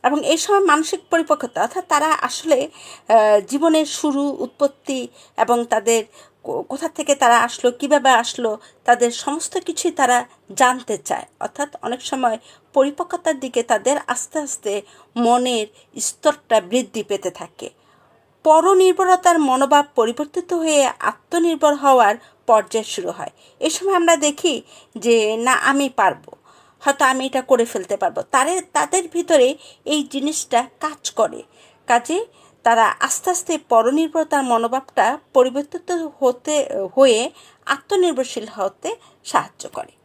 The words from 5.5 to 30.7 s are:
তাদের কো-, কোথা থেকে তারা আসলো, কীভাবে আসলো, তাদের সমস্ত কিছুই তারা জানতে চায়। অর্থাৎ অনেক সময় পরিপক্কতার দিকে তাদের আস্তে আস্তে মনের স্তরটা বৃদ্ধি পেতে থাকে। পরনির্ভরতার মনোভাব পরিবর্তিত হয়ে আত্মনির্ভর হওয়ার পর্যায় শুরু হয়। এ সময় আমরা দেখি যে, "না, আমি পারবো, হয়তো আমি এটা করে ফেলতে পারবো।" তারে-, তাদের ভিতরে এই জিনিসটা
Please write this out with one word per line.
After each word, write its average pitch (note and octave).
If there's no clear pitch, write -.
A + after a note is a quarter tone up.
তাদের A3
কো-, -
কোথা D4
থেকে D4
তারা A#3+
আসলো, A#3+
কীভাবে C4+
আসলো, A#3
তাদের A#3+
সমস্ত D4
কিছুই E4+
তারা B3
জানতে B3+
চায়। -
অর্থাৎ -
অনেক B3
সময় A#3+
পরিপক্কতার D4
দিকে B3
তাদের A#3+
আস্তে -
আস্তে G#3
মনের A#3+
স্তরটা -
বৃদ্ধি G#3
পেতে G3
থাকে। -
পরনির্ভরতার F4+
মনোভাব C#4
পরিবর্তিত D4
হয়ে D#4
আত্মনির্ভর D#4+
হওয়ার B3+
পর্যায় A3
শুরু F3
হয়। -
এ D#4
সময় F#4+
আমরা E4+
দেখি D4
যে, A3
"না, A#3+
আমি C#4
পারবো, -
হয়তো C#4
আমি C4
এটা C4
করে B3
ফেলতে G3+
পারবো।" -
তারে-, E4
তাদের D#4+
ভিতরে D#4
এই D4+
জিনিসটা C4+